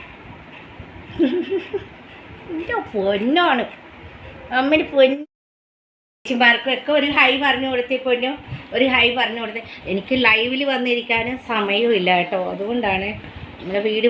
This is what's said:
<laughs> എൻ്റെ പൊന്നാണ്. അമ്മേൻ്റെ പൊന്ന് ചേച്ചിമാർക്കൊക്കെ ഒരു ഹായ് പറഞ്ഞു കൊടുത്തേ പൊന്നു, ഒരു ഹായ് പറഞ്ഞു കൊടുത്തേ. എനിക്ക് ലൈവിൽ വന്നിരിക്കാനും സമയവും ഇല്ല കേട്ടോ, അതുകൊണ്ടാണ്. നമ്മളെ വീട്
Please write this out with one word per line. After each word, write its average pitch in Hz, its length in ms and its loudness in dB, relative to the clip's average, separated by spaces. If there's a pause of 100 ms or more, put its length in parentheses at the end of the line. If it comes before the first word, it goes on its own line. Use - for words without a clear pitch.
(1200)
<laughs> 349 680 -2 (640)
എൻ്റെ 339 260 -4 (160)
പൊന്നാണ്. 226 720 2 (920)
അമ്മേൻ്റെ 294 340 2
പൊന്ന് 269 240 6 (1120)
ചേച്ചിമാർക്കൊക്കെ 240 680 2
ഒരു 285 180 2
ഹായ് 269 280 6
പറഞ്ഞു 262 280 2
കൊടുത്തേ 247 240 0 (100)
പൊന്നു, 247 240 2 (440)
ഒരു 254 180 4
ഹായ് 240 260 4
പറഞ്ഞു 226 240 -2
കൊടുത്തേ. 220 200 -8 (280)
എനിക്ക് 190 240 -2 (120)
ലൈവിൽ 240 360 2 (100)
വന്നിരിക്കാനും 240 640 -2 (140)
സമയവും 214 480 2
ഇല്ല 180 200 2
കേട്ടോ, 175 220 0 (120)
അതുകൊണ്ടാണ്. 202 560 -2 (500)
നമ്മളെ 190 300 -4
വീട് 220 220 2